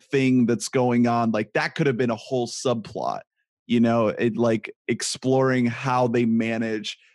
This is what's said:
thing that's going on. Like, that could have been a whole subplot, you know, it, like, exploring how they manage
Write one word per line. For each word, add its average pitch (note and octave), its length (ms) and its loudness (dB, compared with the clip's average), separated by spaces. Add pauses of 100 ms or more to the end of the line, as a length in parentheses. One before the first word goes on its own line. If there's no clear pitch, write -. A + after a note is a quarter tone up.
(120)
thing C3 340 4
that's A2+ 220 0
going A#2+ 400 2
on. A#2 240 0
Like, G#2+ 220 -4
that D#3 220 -2
could D#3+ 120 0
have B2+ 100 0
been A#2 140 0
a A2 40 -2
whole B2 320 -4
subplot, F2 720 -4 (440)
you A#2 140 2
know, A#2 300 4
it, A2+ 280 -2
like, A2+ 380 0 (120)
exploring B2+ 800 0
how B2+ 420 0
they A#2 180 2
manage A2+ 720 -2 (160)